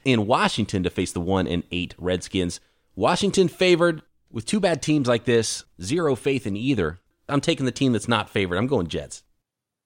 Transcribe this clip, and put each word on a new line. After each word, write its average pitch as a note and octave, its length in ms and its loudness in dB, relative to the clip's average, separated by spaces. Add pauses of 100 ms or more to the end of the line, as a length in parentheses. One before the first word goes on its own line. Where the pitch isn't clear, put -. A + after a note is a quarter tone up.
in A#2 220 2
Washington A#2 560 0
to F2 60 -2
face F2+ 220 -2
the F#2+ 80 -6
one F#2 260 0
and E2+ 260 -2
eight F2 260 -6
Redskins. F2+ 640 -4 (340)
Washington F3+ 520 2
favored. F3 540 2 (300)
With A2+ 140 -8
two G#3 140 0
bad E3+ 220 0
teams D3 260 2
like A#2+ 180 2
this, A#2 380 0 (180)
zero C#3 340 0
faith C3+ 320 -2
in G2 100 -2
either. G#2 420 0 (300)
I'm C#3 120 0
taking D3+ 240 0
the B2 60 0
team B2+ 220 0
that's G#2 140 -2
not G#2+ 220 0
favored. F#2 280 -2
I'm A2+ 100 0
going A2 200 0
Jets. D2+ 360 -10 (640)